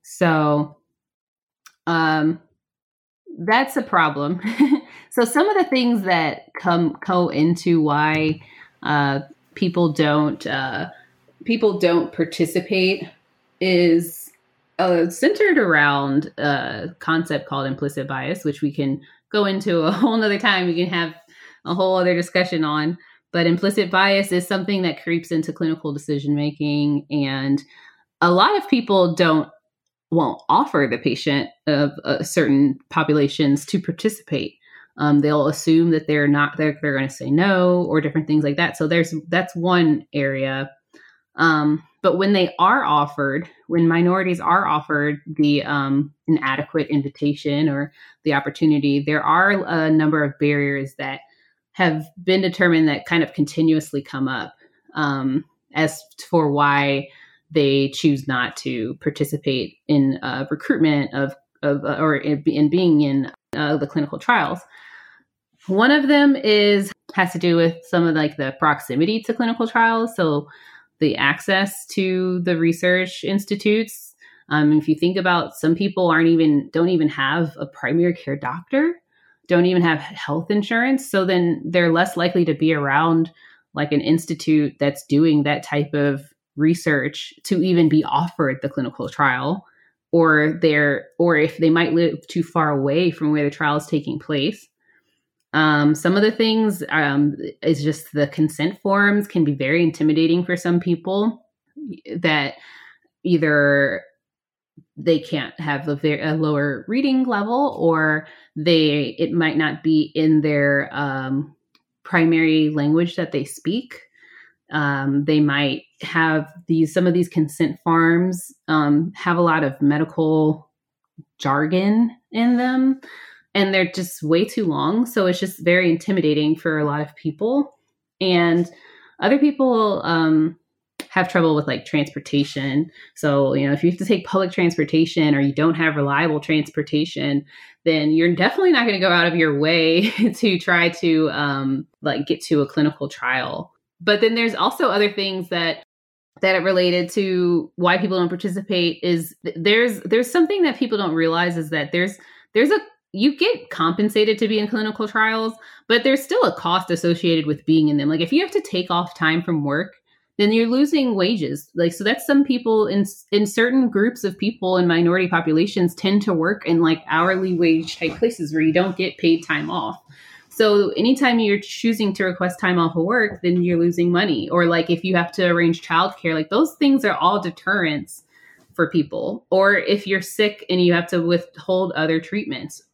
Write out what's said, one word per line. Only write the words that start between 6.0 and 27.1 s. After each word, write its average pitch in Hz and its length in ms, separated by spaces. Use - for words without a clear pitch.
that 170 580
come, 170 400
go 180 300
into 170 520
why, 156 600
uh, 139 380
people 175 400
don't, 151 520
uh, 135 440
people 220 340
don't 170 320
participate 185 960
is, 175 680
uh, 175 320
centered 370 480
around 147 800
a 131 520
concept 165 480
called 139 200
implicit 139 420
bias, 135 340
which 143 180
we 143 120
can 135 260
go 208 140
into 190 380
a 170 80
<laughs> - 20
whole 220 240
nother 208 200
time. 190 300
We 165 80
can 175 180
have 170 200
a 170 100
whole 185 220
other 180 180
discussion 175 520
on, 151 320
but 170 160
implicit 185 420
bias 196 440
is 180 120
something 196 360
that 160 200
creeps 170 300
into 156 220
clinical 160 400
decision-making, 147 1160
and 139 540